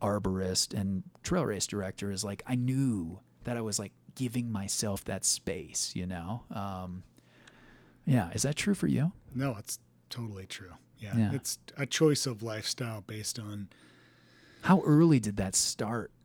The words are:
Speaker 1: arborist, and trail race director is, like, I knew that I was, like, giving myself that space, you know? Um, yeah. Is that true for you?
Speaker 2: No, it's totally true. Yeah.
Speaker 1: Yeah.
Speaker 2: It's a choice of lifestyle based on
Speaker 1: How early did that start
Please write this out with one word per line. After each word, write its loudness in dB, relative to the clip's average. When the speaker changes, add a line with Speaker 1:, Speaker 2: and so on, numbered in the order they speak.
Speaker 1:
arborist, 0
and -2
trail 2
race -2
director -4
is, -4
like, -6
I -2
knew 0
that -2
I -2
was, -2
like, -8
giving -2
myself -2
that -4
space, -2
you -2
know? -6
Um, -6
yeah. 2
Is 0
that 0
true 2
for 0
you? 4
Speaker 2:
No, -2
it's -10
totally -10
true. -14
Yeah. -4
Speaker 1:
Yeah. 4
Speaker 2:
It's -4
a -2
choice 4
of -6
lifestyle -4
based -8
on -8
Speaker 1:
How 8
early 10
did -2
that 0
start 0